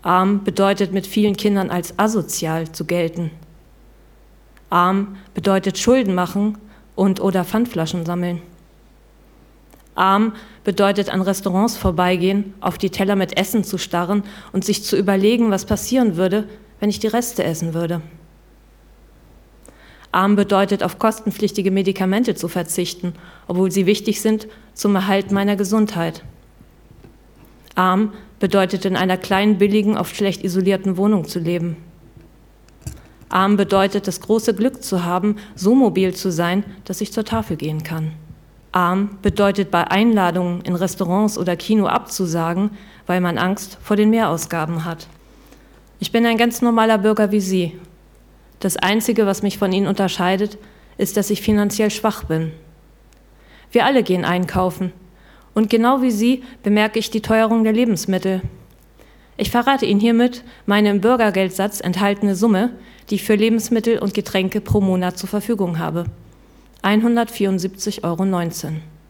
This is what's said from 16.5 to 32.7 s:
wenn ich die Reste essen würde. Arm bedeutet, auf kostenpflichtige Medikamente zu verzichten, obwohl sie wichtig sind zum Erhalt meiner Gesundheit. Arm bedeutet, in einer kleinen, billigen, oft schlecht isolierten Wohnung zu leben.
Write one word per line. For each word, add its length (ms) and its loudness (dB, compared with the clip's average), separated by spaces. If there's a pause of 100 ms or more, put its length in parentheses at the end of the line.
wenn 100 -2
ich 120 -4
die 80 -2
Reste 340 -2
essen 320 -4
würde. 260 -4 (2000)
Arm 240 4
bedeutet, 480 2
auf 160 -6
kostenpflichtige 720 -2
Medikamente 640 0
zu 100 -6
verzichten, 680 -4 (340)
obwohl 240 0
sie 140 2
wichtig 340 0
sind 260 0 (260)
zum 220 0
Erhalt 380 0
meiner 240 0
Gesundheit. 680 -2 (1500)
Arm 380 2 (260)
bedeutet, 460 0
in 120 0
einer 200 2
kleinen, 420 2
billigen, 400 2
oft 160 -6
schlecht 300 -2
isolierten 520 0
Wohnung 300 2
zu 140 -6
leben. 360 -2 (1500)